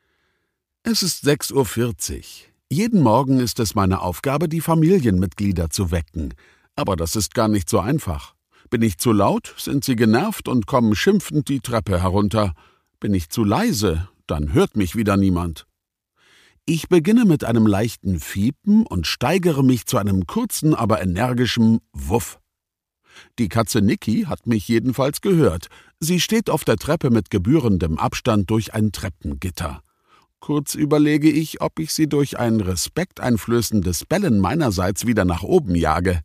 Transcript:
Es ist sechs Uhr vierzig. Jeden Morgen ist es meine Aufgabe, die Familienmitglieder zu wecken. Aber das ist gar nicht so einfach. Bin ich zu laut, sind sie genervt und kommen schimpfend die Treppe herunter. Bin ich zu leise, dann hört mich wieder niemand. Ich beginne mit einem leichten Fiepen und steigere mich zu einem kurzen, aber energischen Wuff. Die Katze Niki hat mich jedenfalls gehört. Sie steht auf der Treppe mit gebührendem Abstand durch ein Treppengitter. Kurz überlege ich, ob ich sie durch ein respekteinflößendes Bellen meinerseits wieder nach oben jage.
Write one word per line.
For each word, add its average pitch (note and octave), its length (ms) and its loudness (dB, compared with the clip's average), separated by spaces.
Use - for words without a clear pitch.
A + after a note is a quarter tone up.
Es A#3 200 -2
ist - 180 -4
sechs C#3+ 300 -2
Uhr C3+ 140 0
vierzig. - 880 -8
Jeden G#3 320 2
Morgen C3 380 4
ist B2 200 -2
es A2 160 -2
meine F#2+ 260 2
Aufgabe, C3+ 460 -2
die D#3 140 -4
Familienmitglieder G#2 1080 2
zu F2+ 220 -2
wecken. E2 420 -6
Aber G2+ 200 -2
das E2 200 -4
ist G#2+ 180 -4
gar A2+ 140 0
nicht G#2 220 0
so G#2+ 100 2
einfach. G2 560 -4
Bin A#2 120 0
ich A2+ 160 0
zu B2 140 0
laut, A2+ 460 0
sind - 260 -4
sie - 120 -2
genervt A#2+ 520 0
und B2 200 0
kommen A#2 280 2
schimpfend D#3+ 540 0
die C#3 100 -2
Treppe G#2 420 -2
herunter. G2+ 520 0
Bin G#2 140 -2
ich F2 160 -2
zu A#2 140 0
leise, G#2 680 0
dann D2 260 -4
hört F#3 220 2
mich G2+ 200 -2
wieder G2+ 220 0
niemand. F2 480 0
Ich D#3+ 220 -4
beginne G3+ 380 4
mit D#3+ 180 4
einem A#2 220 2
leichten G2 540 0
Fiepen D3 680 0
und E2+ 220 -4
steigere D#3+ 560 0
mich B2+ 240 2
zu B2+ 100 0
einem F#2+ 300 0
kurzen, D#3 480 0
aber A2 260 0
energischen A2+ 800 2
Wuff. C#2+ 460 -4
Die G#2+ 100 -2
Katze A#2 320 0
Niki A2+ 460 0
hat G2 180 -8
mich A2+ 220 -2
jedenfalls B2+ 540 -2
gehört. C#3 460 2
Sie E3+ 200 0
steht G#3+ 300 0
auf D3+ 140 -2
der A2+ 140 0
Treppe D3 320 -2
mit A#2 220 2
gebührendem F#2+ 680 2
Abstand G#2 540 -2
durch A2 240 -2
ein G#2+ 160 0
Treppengitter. D2+ 880 -8
Kurz D3 360 -4
überlege D3+ 540 4
ich, D3 300 -2
ob - 200 -6
ich D#3+ 120 -6
sie D#3 160 0
durch C#3+ 320 -2
ein A2+ 220 0
respekteinflößendes A2 1400 -2
Bellen D#3 340 0
meinerseits G2 680 0
wieder G#2 180 2
nach E2+ 180 0
oben C#3+ 320 2
jage. E2+ 500 0